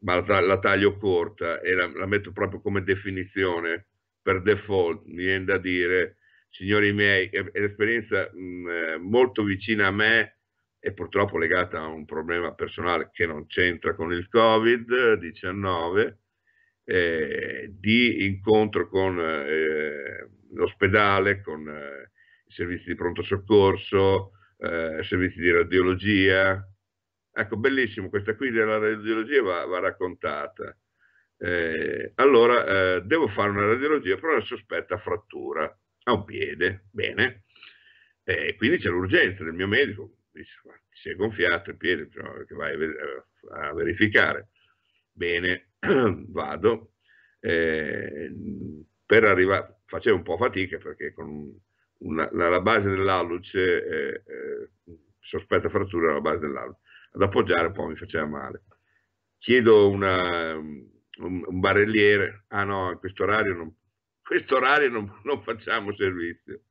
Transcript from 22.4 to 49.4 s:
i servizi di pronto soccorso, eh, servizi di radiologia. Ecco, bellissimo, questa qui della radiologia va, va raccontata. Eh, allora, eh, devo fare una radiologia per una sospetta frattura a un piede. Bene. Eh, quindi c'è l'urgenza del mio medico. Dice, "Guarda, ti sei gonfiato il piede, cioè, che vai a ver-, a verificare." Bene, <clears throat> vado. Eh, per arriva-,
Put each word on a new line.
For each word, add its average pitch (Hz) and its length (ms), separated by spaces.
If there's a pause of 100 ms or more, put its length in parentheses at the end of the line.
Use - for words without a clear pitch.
i - 60
servizi 87 340
di 90 100
pronto 87 260
soccorso, 98 1080 (260)
eh, 82 460
servizi 92 360
di 87 120
radiologia. 92 1080 (720)
Ecco, 110 240
bellissimo, 113 520
questa 104 260
qui 135 160
della 110 280
radiologia 110 640
va, 87 220
va 90 140
raccontata. 82 1000 (640)
Eh, 80 760
allora, 117 800
eh, 87 60
devo 110 260
fare 101 220
una 101 160
radiologia 127 500
per 160 140
una 131 100
sospetta 90 580
frattura 76 680 (380)
a 123 100
un 98 120
piede. 85 680
Bene. 110 540 (800)
Eh, 82 320
quindi 165 220
c'è 104 100
l'urgenza 95 560
del 80 100
mio 92 140
medico. 107 480 (160)
Dice, - 300
"Guarda, - 280
ti - 80
sei - 160
gonfiato 90 560
il - 60
piede, 85 340
cioè, 69 360
che - 80
vai 73 200
a - 20
ver-, 71 500 (240)
a 73 240
verificare." 87 760 (640)
Bene, 87 640
<clears throat> 113 500
vado. 87 680 (440)
Eh, 76 920 (760)
per 110 200
arriva-, 92 600